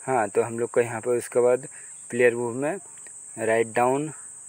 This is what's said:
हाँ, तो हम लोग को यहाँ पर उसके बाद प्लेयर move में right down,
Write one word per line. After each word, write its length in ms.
हाँ, 260
तो 120
हम 180
लोग 100
को 120
यहाँ 200
पर 100
उसके 280
बाद 280
प्लेयर 260
move 200
में 220
right 300
down, 440